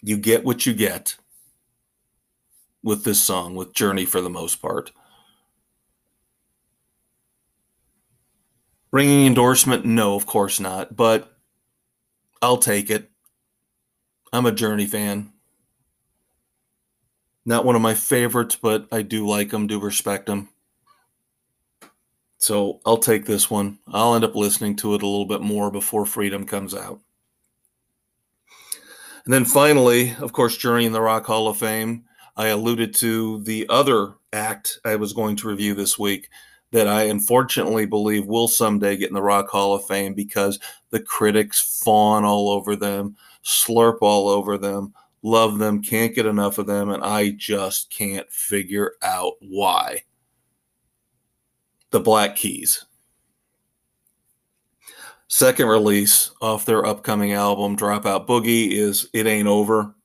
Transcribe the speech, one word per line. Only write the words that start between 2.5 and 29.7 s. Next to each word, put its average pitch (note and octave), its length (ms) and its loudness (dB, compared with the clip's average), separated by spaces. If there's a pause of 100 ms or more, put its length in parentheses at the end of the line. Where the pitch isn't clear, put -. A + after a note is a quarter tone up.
with G#2 220 -2
this G#2 180 0
song, F2+ 320 -2
with F#2 180 -10
Journey G2 320 0
for F#2 160 -2
the F2+ 80 -4
most E2+ 280 -6
part. - 340 -8 (4000)
Ringing C#3+ 340 6
endorsement? B2+ 600 4
No, A2 320 2
of G2+ 100 -4
course G2+ 320 -2
not, F#2+ 380 -8
but A2+ 400 2 (1040)
I'll B2 140 4
take G#2 340 0
it. G#2+ 180 -4 (1200)
I'm B2 140 2
a A#2 40 4
Journey G#2+ 360 -2
fan. G#2 460 -6 (2000)
Not A#2 200 2
one B2 120 4
of A2+ 60 4
my A2 120 2
favorites, A#2+ 600 0
but A2 340 -2
I A2 120 -4
do G#2+ 220 -4
like G#2 300 -2
'em, G#2 140 -2
do G#2 100 -4
respect G2+ 500 -4
'em. G3+ 200 -6 (1900)
So G2+ 460 -2
I'll A2+ 140 4
take A2 280 2
this G2+ 220 0
one. G2+ 380 -4
I'll A#2 300 2
end A2+ 80 2
up G#2+ 100 -2
listening G#2 440 -2
to G#2 180 -2
it G2+ 80 -4
a - 20 -2
little G2+ 200 -2
bit G2+ 140 -6
more G#2 300 -2
before G2+ 340 -4
Freedom G2 400 -6
comes G2 300 -8
out. - 260 -14 (2250)
And B2 80 0
then C3 120 4
finally, B2 720 4